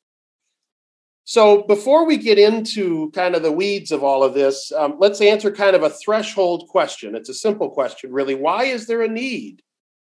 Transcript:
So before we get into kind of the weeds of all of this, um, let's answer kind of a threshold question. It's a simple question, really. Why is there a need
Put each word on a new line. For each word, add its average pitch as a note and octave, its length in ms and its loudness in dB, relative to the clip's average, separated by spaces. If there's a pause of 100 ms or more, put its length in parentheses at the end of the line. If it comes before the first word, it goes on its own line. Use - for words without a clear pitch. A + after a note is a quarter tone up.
(1200)
So G#3 400 4
before B3+ 420 2
we D#4+ 120 2
get G#3+ 200 2
into G3+ 720 0
kind F3+ 220 -2
of E3 100 -2
the D#3+ 80 0
weeds G3 420 -4
of C#3 100 -2
all C3+ 220 2
of B2+ 80 0
this, C3+ 400 -2
um, D3 260 -2
let's G3+ 220 2
answer G#3 300 2
kind G3+ 220 2
of F3 100 4
a D3+ 60 2
threshold F#3 800 -2
question. A#2 480 -4
It's A2+ 140 -12
a C3 40 -14
simple G#3 360 -4
question, B2+ 420 -6
really. C3+ 240 -4
Why E3+ 300 -2
is A#3+ 220 -6
there A#3 160 -2
a A3+ 40 -2
need A3+ 540 -10 (540)